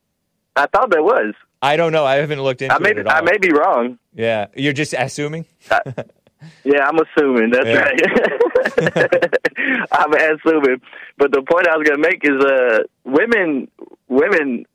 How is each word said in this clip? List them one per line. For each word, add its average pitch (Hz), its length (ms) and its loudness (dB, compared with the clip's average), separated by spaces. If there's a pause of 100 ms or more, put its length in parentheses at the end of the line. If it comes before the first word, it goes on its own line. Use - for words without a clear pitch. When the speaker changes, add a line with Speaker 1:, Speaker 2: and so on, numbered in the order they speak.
(560)
Speaker 1:
I 139 100 0
thought 214 240 0
that 160 120 2
was. 156 320 0 (260)
Speaker 2:
I 143 160 0
don't 165 160 0
know. 156 140 2
I 135 100 2
haven't 147 240 -4
looked 135 220 -4
into 131 120 0
Speaker 1:
I 143 40 0
may 190 120 0
Speaker 2:
it 214 40 0
Speaker 1:
be, 208 60 -6
Speaker 2:
at - 80 -6
all. 135 60 0
Speaker 1:
I 160 80 2
may 175 140 2
be 190 160 0
wrong. 139 460 2 (160)
Speaker 2:
Yeah, 113 320 -2 (100)
you're 143 160 -2
just 147 240 -6
assuming? 147 480 -6 (260)
Speaker 1:
I, - 140 2
Speaker 2:
<laughs> - 800 -16
Speaker 1:
yeah, 143 240 2
I'm 156 100 0
assuming. 131 520 0
That's 127 160 2
Speaker 2:
Yeah. 113 140 0 (1120)
Speaker 1:
right. 180 960 -2
<laughs> - 40 -6
I'm 147 220 0
assuming. 147 640 2 (380)
But 139 140 2
the 135 100 2
point 170 260 2
I 160 80 2
was 156 100 0
gonna 147 140 0
make 170 240 0
is, 139 180 2
uh, 127 420 2 (200)
women, 165 640 0 (400)
women, 143 560 0 (100)